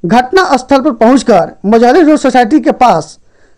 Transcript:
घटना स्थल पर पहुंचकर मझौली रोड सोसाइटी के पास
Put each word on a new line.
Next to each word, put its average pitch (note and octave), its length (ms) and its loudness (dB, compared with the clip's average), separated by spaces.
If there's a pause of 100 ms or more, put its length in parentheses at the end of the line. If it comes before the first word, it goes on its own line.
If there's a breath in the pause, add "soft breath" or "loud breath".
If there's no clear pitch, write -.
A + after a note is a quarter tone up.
घटना B3+ 500 -2
स्थल C4+ 240 -2
पर D4 100 -2
पहुंचकर A#3 760 0
मझौली A#3+ 360 2
रोड D4+ 140 2
सोसाइटी B3+ 440 0
के C#4 120 -2
पास - 460 -2 (400)